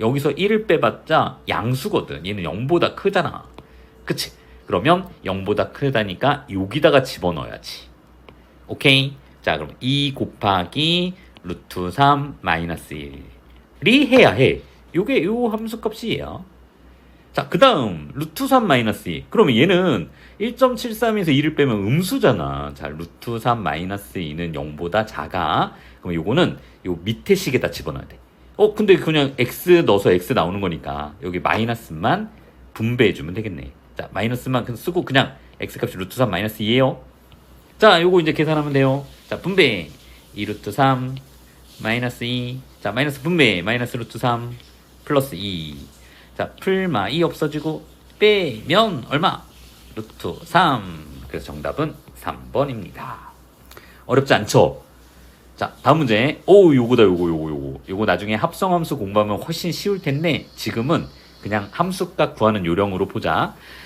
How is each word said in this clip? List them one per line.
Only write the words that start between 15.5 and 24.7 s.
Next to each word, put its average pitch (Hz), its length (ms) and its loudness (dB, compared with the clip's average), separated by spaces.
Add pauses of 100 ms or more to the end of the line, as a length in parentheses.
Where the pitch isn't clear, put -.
얘야. 71 260 -12 (880)
자, 139 160 -4
그 175 100 -2
다음 110 560 2
루트 160 340 -6
삼 254 180 4
마이너스 117 420 0
이. 69 220 -6
그러면 180 260 4
얘는 165 540 2 (280)
일 233 180 -4
점 247 200 2
칠삼에서 220 540 -2
일을 147 240 2
빼면 131 220 2
음수잖아. 101 1000 0
자, 73 140 -10
루트 82 500 -10
삼 117 240 -2
마이너스 90 560 -6
이는 80 360 -6
영보다 80 520 -4